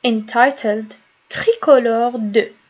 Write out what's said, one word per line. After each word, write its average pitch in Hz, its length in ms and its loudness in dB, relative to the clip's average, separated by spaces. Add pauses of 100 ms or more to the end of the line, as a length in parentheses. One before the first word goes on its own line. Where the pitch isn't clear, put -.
entitled 226 920 -2 (300)
Tricolore 240 1040 0
deux. 202 220 0 (160)